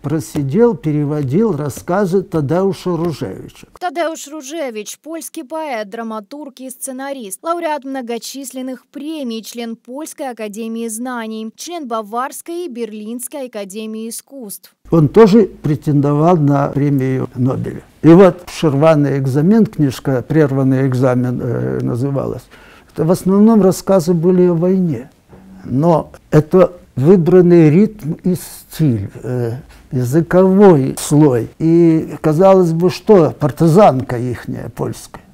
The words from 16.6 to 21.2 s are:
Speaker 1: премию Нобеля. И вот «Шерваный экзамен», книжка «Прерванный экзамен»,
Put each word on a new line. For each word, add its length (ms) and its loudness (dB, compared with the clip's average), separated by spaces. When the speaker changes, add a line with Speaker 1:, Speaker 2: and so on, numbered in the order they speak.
Speaker 1:
премию 680 -2
Нобеля. 480 -4
И 60 6
вот 400 6
«Шерваный 680 2
экзамен», 480 2
книжка 560 -2
«Прерванный 640 2
экзамен», 560 0